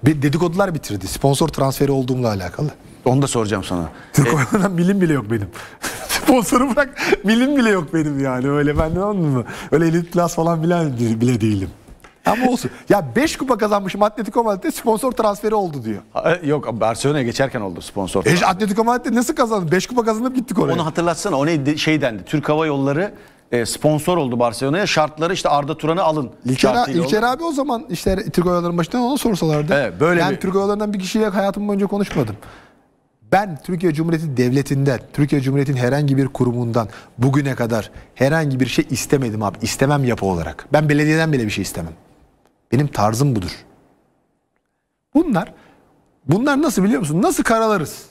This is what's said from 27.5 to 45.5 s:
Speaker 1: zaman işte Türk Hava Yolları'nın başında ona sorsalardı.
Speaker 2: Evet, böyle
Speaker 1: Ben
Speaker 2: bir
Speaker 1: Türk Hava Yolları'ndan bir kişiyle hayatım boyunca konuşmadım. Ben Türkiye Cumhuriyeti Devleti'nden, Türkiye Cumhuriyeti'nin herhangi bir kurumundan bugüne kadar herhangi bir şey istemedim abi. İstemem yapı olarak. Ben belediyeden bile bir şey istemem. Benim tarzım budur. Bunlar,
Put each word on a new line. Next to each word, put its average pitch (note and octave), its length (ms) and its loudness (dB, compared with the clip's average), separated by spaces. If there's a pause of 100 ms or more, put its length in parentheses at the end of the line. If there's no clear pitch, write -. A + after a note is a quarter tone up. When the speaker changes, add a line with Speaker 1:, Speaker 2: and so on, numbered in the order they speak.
Speaker 1:
zaman C4 380 -2
işte F#3 260 -2 (140)
Türk E3+ 160 0
Hava F3+ 100 2
Yolları'nın E3+ 220 0
başında F3 240 -2
ona B3+ 160 0
sorsalardı. D#3 560 0
Speaker 2:
Evet, B2 260 0
böyle E3+ 220 4
Speaker 1:
Ben F3+ 100 2
Speaker 2:
bir - 80 -4
Speaker 1:
Türk - 140 -4
Hava G3 100 2
Yolları'ndan G#3 300 -2
bir G3+ 60 -4
kişiyle G#3+ 280 -2
hayatım G3+ 400 -2
boyunca G3+ 200 0
konuşmadım. D#3+ 480 -2 (960)
Ben F#3 320 2
Türkiye F3 300 0
Cumhuriyeti D#3+ 440 -2
Devleti'nden, C3+ 600 2 (140)
Türkiye C#3+ 280 2
Cumhuriyeti'nin C3+ 360 0
herhangi C3+ 400 2
bir C3+ 100 2
kurumundan A#2+ 600 0 (300)
bugüne C3+ 380 2
kadar A#2 360 -2 (240)
herhangi C#3 440 2
bir C3 60 4
şey D3 240 0
istemedim A#2 540 0
abi. F#2+ 180 -2
İstemem C#3 420 0
yapı A2 220 0
olarak. E2 480 -2
Ben D3+ 160 4
belediyeden D3+ 440 2
bile A#2+ 120 0
bir G#2 40 -2
şey G2+ 120 -4
istemem. E2 320 -8 (800)
Benim C#3+ 160 2
tarzım A2+ 480 2
budur. F2 160 -2 (1600)
Bunlar, C#4 380 2 (760)